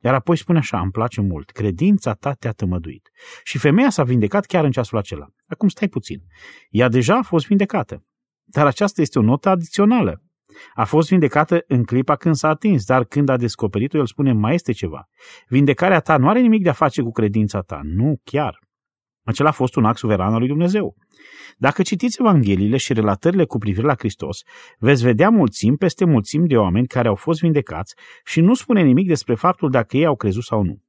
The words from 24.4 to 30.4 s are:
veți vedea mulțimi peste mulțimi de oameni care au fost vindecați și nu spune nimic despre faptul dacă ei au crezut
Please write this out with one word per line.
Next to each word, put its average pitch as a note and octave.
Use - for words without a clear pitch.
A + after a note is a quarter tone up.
veți B2
vedea B2
mulțimi D3
peste F#3
mulțimi D3+
de C3+
oameni G#2
care B2
au G2+
fost D#3
vindecați D#3
și -
nu G3
spune A3
nimic D3+
despre D3
faptul F3+
dacă B2
ei D#3
au D3
crezut G#2+